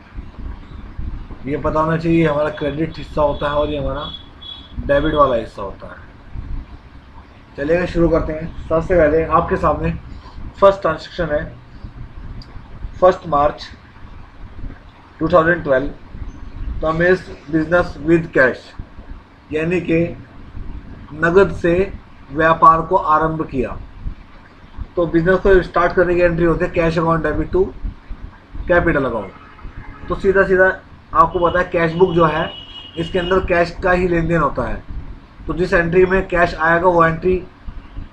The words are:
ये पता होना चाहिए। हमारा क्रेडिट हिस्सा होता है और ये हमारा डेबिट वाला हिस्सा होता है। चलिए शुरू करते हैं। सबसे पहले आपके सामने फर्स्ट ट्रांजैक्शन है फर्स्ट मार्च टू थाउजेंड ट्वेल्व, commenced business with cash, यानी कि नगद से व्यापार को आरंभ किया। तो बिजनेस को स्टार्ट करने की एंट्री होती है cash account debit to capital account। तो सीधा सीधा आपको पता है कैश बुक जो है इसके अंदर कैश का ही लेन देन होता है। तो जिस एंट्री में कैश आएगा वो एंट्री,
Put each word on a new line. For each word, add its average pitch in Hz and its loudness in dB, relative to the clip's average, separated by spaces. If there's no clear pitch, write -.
ये 143 -4
पता 151 -2
होना 160 0
चाहिए। 165 2
हमारा 151 0
क्रेडिट 151 -4
हिस्सा - -4
होता 147 0
है 147 -4
और 147 0
ये 151 -4
हमारा 139 -6
डेबिट 143 2
वाला 139 4
हिस्सा 110 -6
होता 95 -12
है। - -18
चलिए 165 0
शुरू 170 2
करते 156 0
हैं। 165 -10
सबसे 165 2
पहले 160 6
आपके 170 2
सामने 160 0
फर्स्ट 196 6
ट्रांजैक्शन 160 -4
है 151 -2
फर्स्ट 185 4
मार्च 147 0
टू 160 0
थाउजेंड 170 4
ट्वेल्व, 139 0
commenced 170 2
business 165 0
with 160 2
cash, 127 2
यानी 165 -2
कि 165 0
नगद 170 4
से 170 0
व्यापार 160 4
को 165 0
आरंभ 156 0
किया। 110 -4
तो 175 2
बिजनेस 170 2
को 190 6
स्टार्ट 175 0
करने 175 2
की 175 2
एंट्री 170 4
होती 165 2
है 170 -4
cash 165 2
account 160 0
debit 151 -2
to 185 4
capital 160 2
account। - -12
तो 175 -4
सीधा 190 4
सीधा 185 4
आपको 170 4
पता 170 2
है 175 0
कैश 165 2
बुक 175 4
जो 165 6
है 156 0
इसके 165 -4
अंदर 180 2
कैश 170 2
का 185 2
ही 180 2
लेन 165 0
देन 165 2
होता 131 -2
है। 107 -6
तो 156 -4
जिस 175 -2
एंट्री 175 4
में 185 2
कैश 170 2
आएगा 170 2
वो 170 6
एंट्री, 180 0